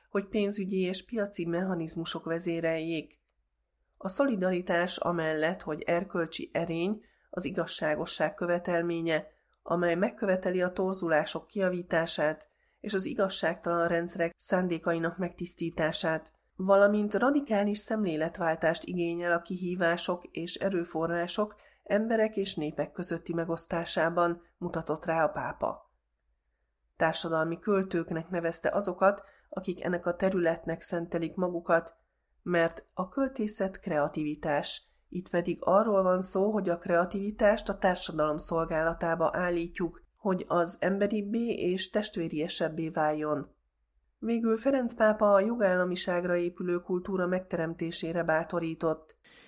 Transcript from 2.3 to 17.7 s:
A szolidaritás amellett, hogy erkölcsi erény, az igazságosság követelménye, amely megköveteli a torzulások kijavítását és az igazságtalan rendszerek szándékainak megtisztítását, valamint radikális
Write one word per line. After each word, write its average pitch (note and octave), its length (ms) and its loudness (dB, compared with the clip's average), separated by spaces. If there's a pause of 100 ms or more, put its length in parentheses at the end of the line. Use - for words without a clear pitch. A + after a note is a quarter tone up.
A G3 120 -6
szolidaritás F#3 880 2
amellett, D#3+ 640 0
hogy D#3 200 -6
erkölcsi F3 720 -2
erény, E3+ 500 -2 (260)
az F#3 160 -6
igazságosság D#3 880 -2
követelménye, E3+ 920 0 (360)
amely F3 320 2
megköveteli F#3 680 0
a F3+ 100 0
torzulások F3 760 0
kijavítását F3 1000 0 (300)
és G#3 140 -8
az F#3+ 120 -2
igazságtalan F3 840 0
rendszerek E3+ 480 -2
szándékainak F3 840 0
megtisztítását, E3 1160 -4 (220)
valamint G3+ 580 6
radikális G#3+ 640 2